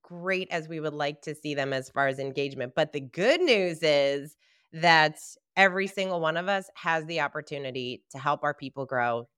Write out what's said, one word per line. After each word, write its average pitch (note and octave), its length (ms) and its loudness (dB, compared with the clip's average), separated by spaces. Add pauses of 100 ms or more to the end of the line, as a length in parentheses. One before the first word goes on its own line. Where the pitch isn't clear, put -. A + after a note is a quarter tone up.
great F3+ 480 -6
as D#3+ 180 -6
we D#3+ 120 -8
would D3+ 140 -4
like D3 300 -4
to D3+ 120 -8
see D3+ 200 -6
them C#3 180 -2
as C3 160 -4
far C#3 180 0
as C3+ 120 -2
engagement. C3+ 560 -4
But D#3 180 0
the D3 80 -6
good G#3 400 0
news F#3+ 420 2
is C#3+ 520 2 (360)
that D#3+ 460 6 (380)
every F#3+ 320 4
single F#3+ 340 -2
one D#3+ 160 0
of F3+ 100 -4
us G3 280 0
has D#3+ 300 -2
the E3 160 -4
opportunity C3+ 880 -6
to C#3 60 -16
help C#3+ 260 -2
our D3 100 0
people C3+ 320 -10
grow, A#2+ 420 0 (100)